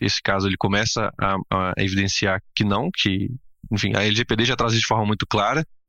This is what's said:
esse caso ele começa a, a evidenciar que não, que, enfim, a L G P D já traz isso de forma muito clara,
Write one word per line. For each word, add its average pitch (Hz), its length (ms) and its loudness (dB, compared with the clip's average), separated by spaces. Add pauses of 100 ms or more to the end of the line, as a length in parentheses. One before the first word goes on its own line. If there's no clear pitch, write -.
esse 104 200 0
caso 98 260 0
ele 92 100 -2
começa 104 600 0
a, 98 160 2 (160)
a 92 260 0
evidenciar 98 640 0 (140)
que - 80 2
não, 104 300 0
que, 98 360 0 (420)
enfim, 104 240 0
a 98 80 2
L 104 120 2
G 117 100 0
P 117 100 0
D 117 100 2
já 123 100 0
traz 117 180 0
isso 113 80 2
de - 60 -2
forma 110 180 2
muito 104 220 -2
clara, 113 360 0 (260)